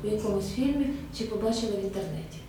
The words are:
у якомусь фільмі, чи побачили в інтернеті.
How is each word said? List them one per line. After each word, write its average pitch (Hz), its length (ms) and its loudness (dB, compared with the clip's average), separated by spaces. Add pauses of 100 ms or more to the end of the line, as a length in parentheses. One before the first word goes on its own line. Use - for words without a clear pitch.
у 208 40 -2
якомусь 202 420 2
фільмі, 277 380 2 (300)
чи 226 60 -2
побачили 214 480 2
в 196 120 0
інтернеті. 160 540 -4 (120)